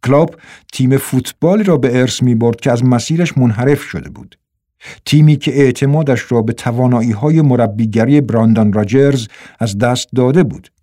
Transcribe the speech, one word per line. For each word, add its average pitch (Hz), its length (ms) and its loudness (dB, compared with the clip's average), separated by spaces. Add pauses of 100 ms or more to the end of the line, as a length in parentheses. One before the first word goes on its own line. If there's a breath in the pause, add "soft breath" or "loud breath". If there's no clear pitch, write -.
کلوپ 143 320 0 (360 loud breath)
تیم 131 240 0
فوتبالی 156 640 -2
را 185 140 2
به 127 240 0
ارث 123 220 -2
می‌برد 117 380 0
که 127 120 0
از 120 120 -2
مسیرش 139 540 0
منحرف 127 440 0
شده - 280 -12
بود. - 280 -20 (680 loud breath)
تیمی 151 320 4
که 139 240 -6
اعتمادش 139 720 0
را 117 100 2
به 113 100 -4
توانایی‌های 123 920 0
مربیگری 117 760 0
براندان 110 520 2
راجرز 120 560 0 (300 loud breath)
از 101 200 -4
دست 120 360 -2
داده 131 280 2
بود. - 300 -6 (100)